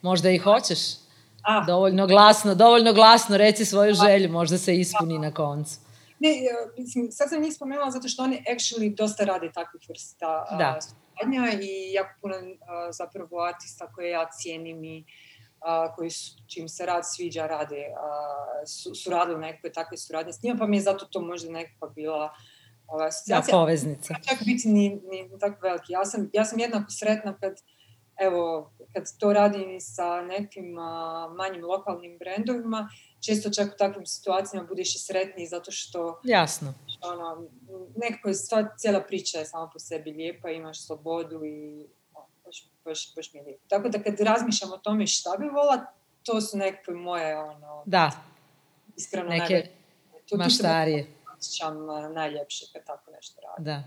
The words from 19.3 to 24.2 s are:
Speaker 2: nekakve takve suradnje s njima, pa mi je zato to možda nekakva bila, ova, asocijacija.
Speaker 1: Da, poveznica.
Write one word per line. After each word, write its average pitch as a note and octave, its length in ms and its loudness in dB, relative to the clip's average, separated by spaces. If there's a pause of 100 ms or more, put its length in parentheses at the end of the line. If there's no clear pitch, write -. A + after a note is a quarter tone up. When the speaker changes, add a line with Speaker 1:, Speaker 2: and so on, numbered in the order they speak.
Speaker 2:
nekakve D#3+ 320 -12
takve E3 260 -10
suradnje D#3+ 360 -8
s - 100 -18
njima, A#3+ 140 -2
pa G#3+ 100 -2
mi G#3 100 2
je G3 40 2
zato G3 240 0
to F#3 160 -8
možda E3+ 300 -10
nekakva E3 380 -12
bila, D3+ 440 -6 (540)
ova, D#3 180 -4
asocijacija. D#3+ 480 0
Speaker 1:
Da, F#3 60 8
poveznica. D#3 540 0 (100)